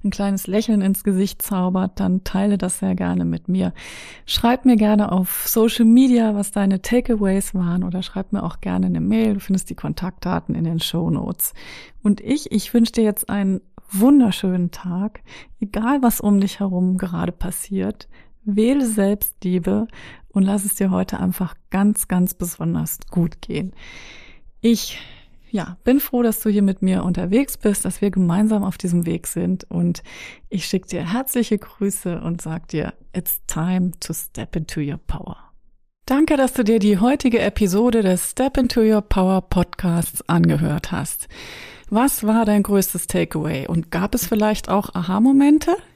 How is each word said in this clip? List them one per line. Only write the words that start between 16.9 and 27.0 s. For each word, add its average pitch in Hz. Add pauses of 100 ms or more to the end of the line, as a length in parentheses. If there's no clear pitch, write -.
gerade 175
passiert. 190 (380)
Wähle 226
Selbstliebe 202 (460)
und 196
lass 196
es 202
dir 190
heute 185
einfach 185 (140)
ganz, 202
ganz 180
besonders 165 (100)
gut 170
gehen. 185 (880)
Ich, - (520)
ja, 180
bin 262
froh, 247
dass 226
du 220
hier 202
mit 190
mir 185